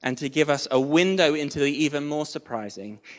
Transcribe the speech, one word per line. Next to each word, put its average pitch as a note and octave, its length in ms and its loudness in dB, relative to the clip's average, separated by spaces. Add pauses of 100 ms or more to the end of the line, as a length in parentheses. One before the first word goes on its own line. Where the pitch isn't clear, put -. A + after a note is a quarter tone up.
and B2+ 160 -4
to C#3+ 100 -6
give D3+ 220 2
us C#3 200 -2
a C3 80 4
window E3 540 4
into D3 280 -4
the C#3+ 120 4
even D3 340 0
more D3+ 200 -2
surprising, G#2 720 -10 (180)